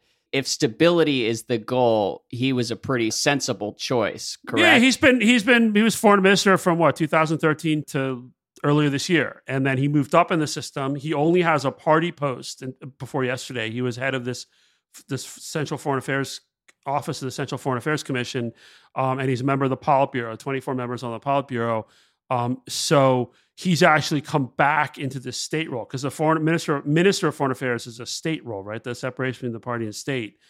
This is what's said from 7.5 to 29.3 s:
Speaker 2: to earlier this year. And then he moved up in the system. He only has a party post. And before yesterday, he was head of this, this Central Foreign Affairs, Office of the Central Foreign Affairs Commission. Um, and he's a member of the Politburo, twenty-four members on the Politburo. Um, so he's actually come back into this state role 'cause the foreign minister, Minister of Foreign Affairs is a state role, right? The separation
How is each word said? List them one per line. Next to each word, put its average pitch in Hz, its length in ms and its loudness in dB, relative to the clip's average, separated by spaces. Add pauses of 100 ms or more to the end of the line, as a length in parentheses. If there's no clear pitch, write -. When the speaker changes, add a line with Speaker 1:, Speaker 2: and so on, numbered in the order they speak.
Speaker 2:
to 131 440 -6 (320)
earlier 147 260 4
this 139 200 -2
year. 151 380 0
And 135 180 -2
then 131 120 0
he 139 100 0
moved 147 280 0
up 170 160 4
in 175 80 2
the 151 80 0
system. 139 480 -6
He 147 180 -6
only 165 280 2
has 156 240 2
a 131 60 0
party 165 400 2
post. 139 500 -8
And 127 120 -10 (240)
before 131 260 -6
yesterday, 123 480 -4
he 120 100 -4
was 123 160 -2
head 131 180 -4
of 123 100 -4
this, 123 200 -8 (600)
this 135 180 -8
Central - 520 -8
Foreign 135 220 -2
Affairs, 135 420 -4 (440)
Office 143 360 -4
of 135 60 -6
the 123 40 -8
Central 139 260 -6
Foreign 127 200 -2
Affairs 151 260 -4
Commission. 120 500 -6 (420)
Um, 131 240 -2
and 135 100 -2
he's 123 120 -2
a - 20 -6
member 139 220 2
of 131 40 2
the 131 80 -2
Politburo, 131 600 0
twenty-four 135 380 -6
members 123 280 -6
on 120 80 -6
the 113 80 -8
Politburo. 120 640 -2 (440)
Um, 123 380 -2
so 131 640 2 (240)
he's 175 280 0
actually 156 380 4
come 139 360 -2
back 147 400 2
into 135 220 -8
this 123 180 -10
state 160 320 -6
role 117 160 -8
'cause 127 160 -10
the 135 100 -6
foreign 156 320 0
minister, 160 400 0
Minister 170 440 2
of 147 80 -2
Foreign 135 160 -2
Affairs 123 360 -4
is 117 120 -16
a 120 60 -14
state - 400 -8
role, 101 180 -8
right? 107 200 -10
The 120 120 -8
separation 127 440 -6